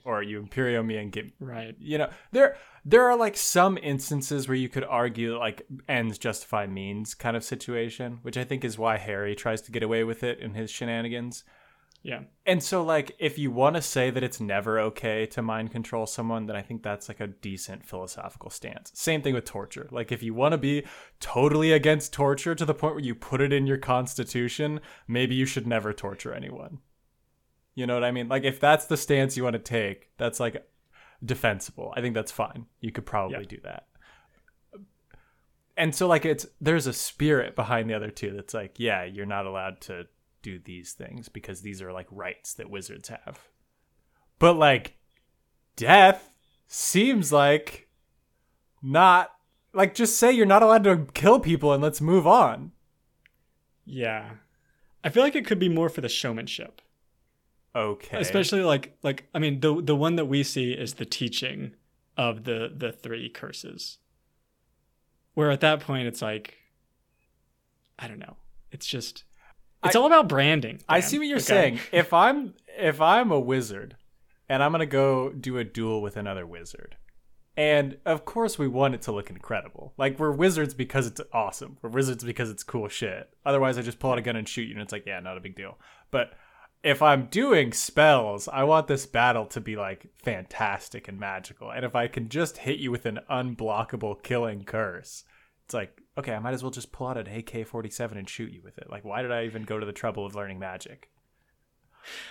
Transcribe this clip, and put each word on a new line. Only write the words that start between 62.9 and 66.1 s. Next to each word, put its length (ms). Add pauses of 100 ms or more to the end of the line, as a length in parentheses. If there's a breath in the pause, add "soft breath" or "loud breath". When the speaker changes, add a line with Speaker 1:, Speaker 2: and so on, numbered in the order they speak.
Speaker 2:
three 380
curses. 680 (1400)
Where 160
at 100
that 200
point, 260
it's 140